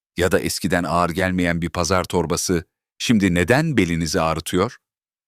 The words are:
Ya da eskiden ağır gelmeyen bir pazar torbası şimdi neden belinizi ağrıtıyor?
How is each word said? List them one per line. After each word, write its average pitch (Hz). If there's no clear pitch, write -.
Ya 87
da 90
eskiden 87
ağır 85
gelmeyen 87
bir 85
pazar 87
torbası 82
şimdi 98
neden 127
belinizi 85
ağrıtıyor? 80